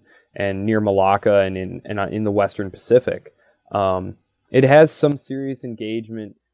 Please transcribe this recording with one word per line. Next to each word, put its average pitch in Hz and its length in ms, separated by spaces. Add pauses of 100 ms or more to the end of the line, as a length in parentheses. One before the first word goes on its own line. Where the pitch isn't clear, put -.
(340)
and 98 320
near 110 140
Malacca 101 600
and 95 180
in, 90 260
and, 104 160
uh, 98 100
in 107 140
the 104 80
Western 98 400
Pacific. - 640 (400)
Um, 95 420 (360)
it 131 120
has 147 260
some 143 280
serious 135 480
engagement, 110 720 (160)